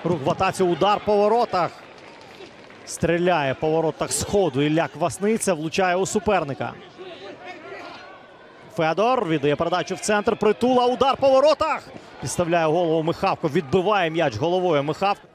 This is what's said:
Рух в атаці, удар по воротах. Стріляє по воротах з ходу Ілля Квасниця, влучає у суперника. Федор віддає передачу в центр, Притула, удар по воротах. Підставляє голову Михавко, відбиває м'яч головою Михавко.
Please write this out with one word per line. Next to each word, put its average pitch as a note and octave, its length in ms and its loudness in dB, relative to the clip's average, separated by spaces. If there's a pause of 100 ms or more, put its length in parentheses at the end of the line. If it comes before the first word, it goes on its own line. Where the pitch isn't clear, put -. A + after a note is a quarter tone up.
Рух E3+ 200 -2
в D3+ 60 0
атаці, F#3 340 0
удар F3+ 420 2
по G#3 100 2
воротах. G#3 560 2 (1120)
Стріляє E3+ 680 0
по D#3 160 -4
воротах D#3+ 420 -2
з - 120 -4
ходу D#3+ 380 0
Ілля D3+ 260 2
Квасниця, F#3 680 -2
влучає F3 420 0
у F#3+ 100 0
суперника. D#3+ 680 -2 (2000)
Федор F#3 520 0
віддає D3 280 2
передачу E3+ 400 -2
в D#3 40 -12
центр, G#3 360 0
Притула, A#3+ 500 2
удар B3 320 2
по C4+ 120 4
воротах. C#4 540 2 (380)
Підставляє E3 440 0
голову D#3+ 380 2
Михавко, E3+ 440 0
відбиває F3 640 2
м'яч D#3+ 280 -2
головою E3+ 460 2
Михавко. F#3+ 520 -2